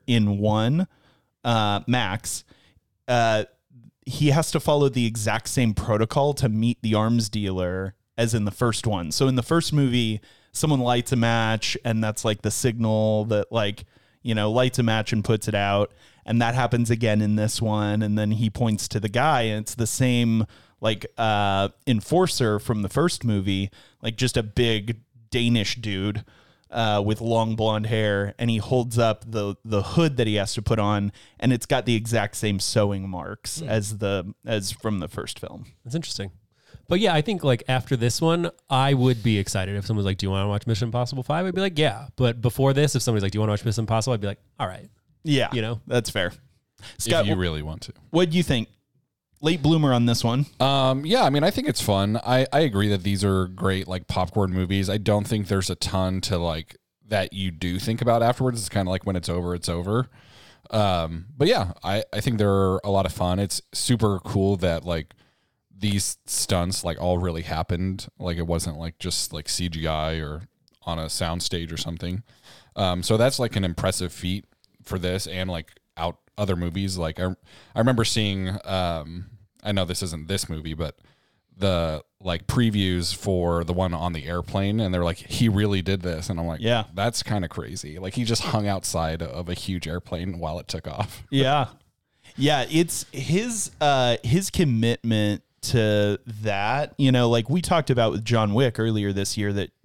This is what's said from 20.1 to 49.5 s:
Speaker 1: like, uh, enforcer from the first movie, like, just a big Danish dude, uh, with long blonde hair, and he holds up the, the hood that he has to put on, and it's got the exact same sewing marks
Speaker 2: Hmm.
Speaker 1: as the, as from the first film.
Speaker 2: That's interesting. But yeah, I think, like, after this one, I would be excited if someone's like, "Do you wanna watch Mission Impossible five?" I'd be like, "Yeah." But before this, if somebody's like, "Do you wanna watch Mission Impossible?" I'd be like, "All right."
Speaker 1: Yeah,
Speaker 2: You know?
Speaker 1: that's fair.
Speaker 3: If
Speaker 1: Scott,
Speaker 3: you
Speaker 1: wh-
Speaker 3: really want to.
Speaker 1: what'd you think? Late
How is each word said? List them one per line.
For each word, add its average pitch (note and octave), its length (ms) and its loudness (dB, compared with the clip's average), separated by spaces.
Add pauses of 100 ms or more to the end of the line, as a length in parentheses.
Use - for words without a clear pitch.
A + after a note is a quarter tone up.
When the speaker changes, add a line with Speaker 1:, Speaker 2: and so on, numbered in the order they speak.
Speaker 1:
like, A2 260 -2 (120)
uh, G2+ 520 2 (180)
enforcer A#2+ 720 2
from G#2+ 220 -2
the F#2+ 80 -2
first E3+ 340 0
movie, G2 460 0 (320)
like, A2+ 160 -6
just B2+ 200 0
a A#2 60 0
big A2 540 0 (340)
Danish A#2+ 460 2
dude, G#2 460 -4 (460)
uh, G#2+ 360 0
with G#2+ 140 0
long A2+ 360 0
blonde G#2+ 320 0
hair, G#2 520 0
and A#2 100 0
he A2+ 80 2
holds A#2+ 400 0
up A2+ 320 2
the, G2+ 260 -4 (100)
the G#2+ 160 0
hood D#3 360 2
that A#2 100 2
he G#2 80 0
has G2 180 -2
to A2+ 80 -6
put A2 180 0
on, G2+ 320 0 (280)
and B2+ 120 2
it's A#2+ 140 0
got C3 200 0
the A#2+ 100 2
exact A2 400 -2
same G2+ 260 0
sewing G2+ 480 0
marks F#2 500 -10
Speaker 2:
Hmm. - 80 -10
Speaker 1:
as G#2+ 300 -2
the, G2 360 -2 (120)
as G#2+ 260 -2
from G#2+ 280 -4
the D2+ 100 -6
first - 300 -10
film. - 260 -14 (180)
Speaker 2:
That's A#2+ 120 -10
interesting. G2 360 -8 (560)
But F3+ 120 2
yeah, G3+ 140 2
I D3+ 80 4
think, F#3 220 -2
like, B2+ 240 2
after C3 300 0
this A#2+ 240 0
one, E3+ 300 2 (180)
I C3+ 240 4
would B2 300 4
be A2 140 4
excited G2 380 -2
if G2 100 -4
someone's G#2 200 0
like, F#2+ 120 0
"Do G2 80 -4
you F#2+ 60 0
wanna G2 180 0
watch G2+ 180 -2
Mission A2+ 220 0
Impossible B2 340 -4
five?" E3 220 -2
I'd F3+ 100 -4
be F#3 60 -2
like, F#3 180 -2
"Yeah." D3 280 0 (100)
But A#2+ 240 2
before C3 320 2
this, C#3+ 220 2
if A#2+ 60 2
somebody's A2 220 2
like, F#2+ 80 0
"Do G2+ 60 -4
you - 40 0
wanna G#2+ 120 2
watch G2+ 100 -2
Mission A2 200 0
Impossible?" A2+ 300 0
I'd G#2+ 80 -2
be G2+ 60 -4
like, G2+ 140 -8 (180)
"All - 80 -2
right." F#2 220 -12 (340)
Speaker 1:
Yeah, C3+ 300 2
Speaker 2:
You A#2+ 80 0
know? A2+ 260 -4
Speaker 1:
that's A#2+ 220 0
fair. F#2 180 0 (520)
Speaker 3:
If - 180 -20
Speaker 1:
Scott, B2 300 2
Speaker 3:
you G2+ 80 2
Speaker 1:
wh- F#2 40 0
Speaker 3:
really D#2+ 220 0
want D#2 220 -10
to. - 100 -16 (160)
Speaker 1:
what'd E3 240 4
you F3 100 4
think? A#2 240 0 (720)
Late D#3 220 0